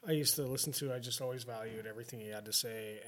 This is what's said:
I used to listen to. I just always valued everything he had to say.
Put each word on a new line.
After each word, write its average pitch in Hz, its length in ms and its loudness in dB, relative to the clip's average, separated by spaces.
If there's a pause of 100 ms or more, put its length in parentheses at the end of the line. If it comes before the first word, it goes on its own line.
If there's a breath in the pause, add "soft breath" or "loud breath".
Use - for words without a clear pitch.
I 165 40 2
used 151 240 6
to 147 80 2
listen 131 300 2
to. 135 200 0
I 127 60 0
just 120 220 -2
always 127 240 0
valued 110 420 -4
everything 117 320 -8
he 107 80 -8
had 107 180 -6
to 107 80 -2
say. 110 540 0